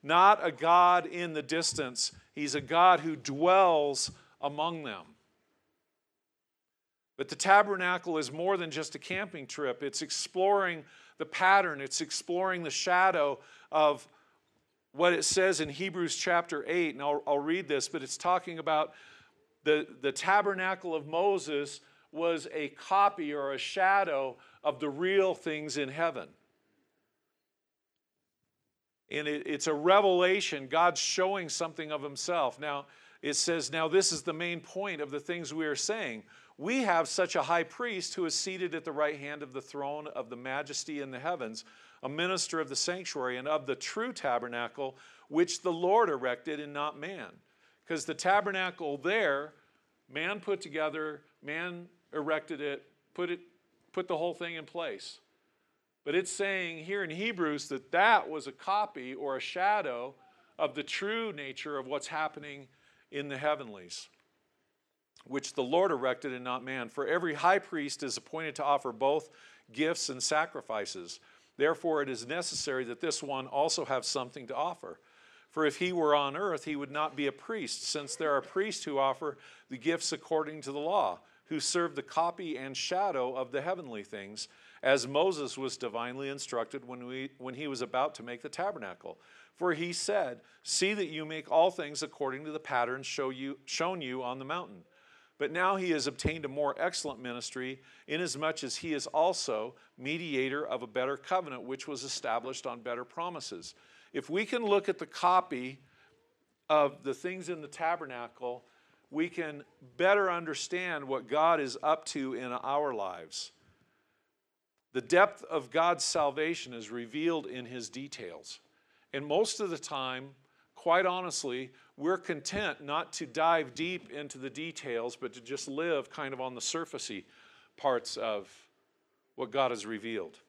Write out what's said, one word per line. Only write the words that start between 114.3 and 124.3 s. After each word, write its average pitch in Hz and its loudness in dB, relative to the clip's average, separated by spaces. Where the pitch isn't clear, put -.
The 127 -2
depth 180 6
of 139 -4
God's 165 2
salvation 151 0
is 113 -10
revealed 147 -2
in 123 -8
his 113 -10
details. 98 -12
And 139 -6
most 190 0
of 202 -2
the 160 -4
time, 131 -6
quite 180 4
honestly, 147 -2
we're 170 2
content 185 -4
not 151 -4
to 160 -6
dive 156 2
deep 175 -6
into 143 -10